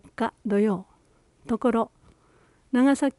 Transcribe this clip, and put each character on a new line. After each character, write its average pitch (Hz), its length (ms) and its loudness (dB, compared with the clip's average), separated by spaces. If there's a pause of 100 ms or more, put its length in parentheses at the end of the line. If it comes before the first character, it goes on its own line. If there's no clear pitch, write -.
(160)
日 - 180 -4 (100)
土 202 160 0
曜。 202 280 0 (580)
と 226 140 -4
こ 240 120 0
ろ、 220 200 -2 (800)
長 269 240 4
崎 277 240 -2